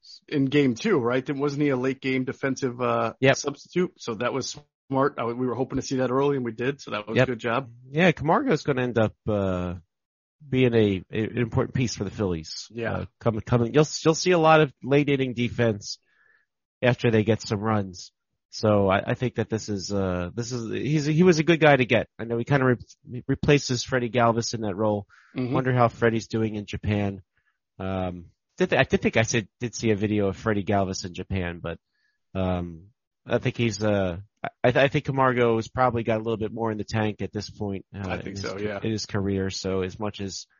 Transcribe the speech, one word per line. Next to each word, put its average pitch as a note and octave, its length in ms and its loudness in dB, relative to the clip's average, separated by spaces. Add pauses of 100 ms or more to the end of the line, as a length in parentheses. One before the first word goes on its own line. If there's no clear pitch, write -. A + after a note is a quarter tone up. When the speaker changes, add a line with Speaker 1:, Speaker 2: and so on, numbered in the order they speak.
(280)
Speaker 1:
in C#3+ 180 0
game C3+ 300 2
two, G3 240 0
right? B2 260 0
Then C#3+ 140 -4
wasn't C#3+ 240 -2
he D3 60 2
a C3+ 80 2
late C3 220 -2
game C3 260 -2
defensive, B2+ 540 -4
uh, A#2 400 0
Speaker 2:
Yep. C3 180 4
Speaker 1:
substitute? E3+ 600 -4
So - 180 -8
that A#2 160 -2
was B2 240 -4 (360)
smart. C3+ 260 2
I, B2+ 80 -4
we A#2+ 220 -4
were A#2 80 -4
hoping C3 220 -4
to C3 40 -2
see C#3 140 -6
that B2+ 160 0
early, C#3 240 2
and B2+ 100 -4
we A#2 60 -4
did. B2 280 -4
So - 120 -14
that G#2 160 -6
was A2+ 100 -2
Speaker 2:
Yep. B2+ 100 4
Speaker 1:
a B2+ 40 -4
good A2+ 80 -6
job. A#2+ 320 -4 (180)
Speaker 2:
Yeah, E3 220 4
Camargo's E3+ 500 0
gonna C3 220 0
end A#2 160 0
up, G#2+ 160 2 (120)
uh, F#2 460 0 (720)
being B2+ 280 2
a, G2+ 360 4
a, A2 120 -2
an G#2+ 160 -6
important A#2 340 -2
piece B2+ 220 -2
for - 80 -6
the - 80 -6
Phillies. F2 580 -6
Speaker 1:
Yeah. A2 240 -6
Speaker 2:
Uh, F#2 120 -6 (140)
coming, A2 220 0
coming. A#2 320 0
You'll, D3+ 140 6 (180)
you'll D#3+ 80 6
see E3+ 160 0
a F3+ 80 6
lot D#3+ 240 8
of C#3 100 2 (120)
late C#3 260 2
inning C3 240 0
defense A2+ 640 -2 (880)
after B2 260 4
they A2 140 4
get G#2+ 180 2
some G#2 200 -4
runs. G#2 500 -4 (400)
So G2+ 380 2
I, G2+ 220 2
I - 20 0
think B2 220 -4
that A2+ 120 -2
this A2 220 -4
is, G2 240 -6
uh, F2+ 400 -2
this A#2 180 -8
is, A#2 200 -6
he's, C3+ 340 -2
he D#3 160 4
was F3+ 160 8
a D#3+ 60 0
good D#3+ 160 4
guy D3 160 8
to B2+ 100 2
get. G#2+ 220 2 (100)
I G#2+ 60 -10
know A#2 160 -2
he A2+ 60 -4
kinda C3+ 200 2 (400)
re-, A#2 220 -12
replaces C3+ 560 2
Freddie B2 260 -2
Galvis A#2 460 2
in A2 60 -8
that G2+ 140 -4
role. G#2 300 0 (320)
Speaker 1:
Mm-hmm. B2+ 160 -4
Speaker 2:
Wonder C3 180 0
how B2 160 6
Freddie's A2+ 400 2
doing A2 280 -2
in G#2 100 -6
Japan. G2+ 560 -2 (560)
Um, F#2 480 -6 (320)
did F#3 140 0
th-, E3 80 4
I C3+ 60 4
did - 180 -2
think A#3 140 0
I A2 40 6
said, A2+ 260 -2 (120)
did A#2+ 160 -8
see A2+ 160 0
a G#2+ 40 4
video G2+ 340 0
of F#2 60 -4
Freddie G#2 280 -2
Galvis F#2+ 420 -2
in F2 80 -12
Japan, F2 480 -6
but, E2+ 160 -8 (560)
um, F2+ 520 -4 (420)
I - 100 0
think A#2+ 180 -2
he's, A2 280 -2
uh, G2 340 0 (260)
I, - 60 -8 (140)
I B2+ 240 4
think D3 180 -2
Camargo B2 520 2
has A2+ 100 -4
probably B2 340 0
got A2+ 140 0
a A2 80 -4
little A2+ 140 -2
bit G#2 140 -4
more A2 200 -4
in G#2+ 80 -6
the G2+ 40 -6
tank G#2+ 380 -2
at F#2 100 -6
this G#2 200 -8
point, G2 340 -8 (100)
uh, F#2+ 140 -8
Speaker 1:
I F#2 80 -2
think - 80 -10
Speaker 2:
in G2+ 60 -8
his G2 100 -12
Speaker 1:
so, G#2 160 -6
Speaker 2:
ca-, G#2 60 -6
Speaker 1:
yeah. G#2 180 -6
Speaker 2:
in A2+ 100 -4
his G#2+ 140 -4
career. G2 460 -2
So F#2+ 320 -4
as F#2 160 -8
much G#2 220 -8
as F#2+ 260 -10 (120)